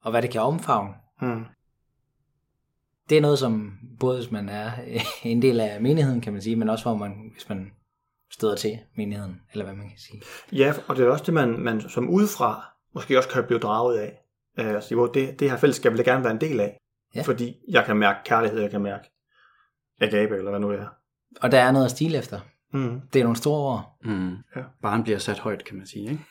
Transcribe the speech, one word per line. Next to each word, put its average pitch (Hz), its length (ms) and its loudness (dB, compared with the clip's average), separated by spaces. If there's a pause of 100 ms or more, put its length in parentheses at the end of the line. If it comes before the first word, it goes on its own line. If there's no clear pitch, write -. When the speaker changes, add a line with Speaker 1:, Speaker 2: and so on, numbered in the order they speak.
Speaker 1:
Og 113 100 -6
hvad 117 100 4
det 120 100 -2
kan 113 100 -2
omfavne. 117 520 0 (280)
Speaker 2:
Mhm. 117 220 -4 (1700)
Speaker 1:
Det 151 80 6
er 151 40 8
noget, 147 180 4
som 107 340 -2 (260)
både 127 180 2
hvis 120 140 -8
man 104 180 -6
er 107 220 -8 (280)
<laughs> - 240 -12
en 117 180 0
del 123 180 4
af 107 220 -4
menigheden, 131 400 2
kan 110 120 -6
man 101 80 -8
sige, 113 140 -2
men 113 140 0
også 110 200 -2
hvor 110 80 0
man, 104 360 -10
hvis - 160 -20
man 98 220 -10 (600)
støder 107 240 0
til 110 240 -4 (180)
menigheden, 101 440 -8 (100)
eller 208 140 -8
hvad 98 100 -12
man 98 140 -16
kan - 100 -20
sige. - 220 -20 (300)
Speaker 2:
Ja, 139 220 4 (140)
og 135 80 -4
det 131 100 4
er 123 60 8
også 147 120 0
det, 170 100 0
man, 123 260 2
man 110 300 -4
som 123 200 -2
udefra 175 560 0 (300)
måske 131 220 2
også 131 120 2
kan 123 180 0
blive 117 120 2
draget 117 400 2
af. - 200 -8 (400)
Øh, 110 160 -2
og 104 80 -4
sige, - 120 -4
"Hvor 120 120 4
det, 135 320 -2
det 139 100 4
her 123 80 -2
fællesskab 131 340 4
vil 110 60 0
jeg 120 80 4
gerne 127 180 4
være 113 100 2
en 110 80 -2
del 151 180 0
af." 104 180 0 (380)
Speaker 1:
Ja. - 60 -4
Speaker 2:
Fordi 120 340 -2 (140)
jeg 123 160 4
kan 107 120 2
mærke 101 280 4
kærlighed, 113 360 2
jeg 101 100 -2
kan 104 100 -4
mærke 101 220 -6 (1000)
agape, 104 360 0
eller 95 120 -6
hvad 101 100 -4
nu 104 120 -2
det 101 80 -6
er. 104 80 -12 (540)
Speaker 1:
Og 120 100 2
der 131 80 8
er 123 120 6
noget 135 140 6
at 123 60 0
stile 156 260 -2
efter. 107 220 -8 (340)
Speaker 2:
Mhm. 131 280 -4 (120)
Speaker 1:
Det 135 60 6
er 123 40 4
nogle 117 140 2
store 147 220 0 (140)
ord. 110 300 -10
Speaker 3:
Mm. 92 280 -4 (240)
Speaker 2:
Ja. 131 80 -10 (180)
Speaker 3:
Barren 110 220 0
bliver 110 160 0
sat 101 200 -6
højt, 104 260 -6
kan 95 120 -16
man 95 100 -16
sige, 104 240 -10
ikke? 151 200 -8